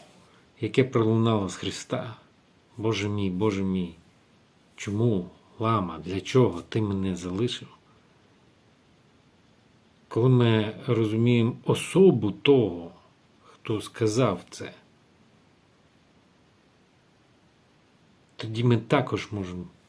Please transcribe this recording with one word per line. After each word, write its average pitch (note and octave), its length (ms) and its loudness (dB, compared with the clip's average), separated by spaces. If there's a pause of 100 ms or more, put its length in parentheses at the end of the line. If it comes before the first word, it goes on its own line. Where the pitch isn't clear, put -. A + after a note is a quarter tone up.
(600)
яке A2+ 220 2
пролунало A2+ 680 2
з F2+ 60 -12
Христа: B2 600 -8 (600)
«Боже G#2 320 -2
мій, G2+ 200 -2
Боже G2 340 -2
мій, F#2 320 -2 (800)
чому, G#2 540 -2 (300)
лама, G2+ 400 0
для F2+ 220 -6
чого G2 400 2
ти A2+ 200 -4
мене G2 340 -2
залишив?» F2+ 520 -6 (2500)
Коли A#2+ 220 0
ми A2+ 460 4 (120)
розуміємо A#2 680 2 (100)
особу B2 680 4
того, F#2 600 2 (500)
хто - 400 -8
сказав A2 680 -2
це, - 240 -16 (3500)
тоді A2 280 -6
ми A#2+ 140 6
також A2+ 540 -2
можемо F2+ 340 -8 (240)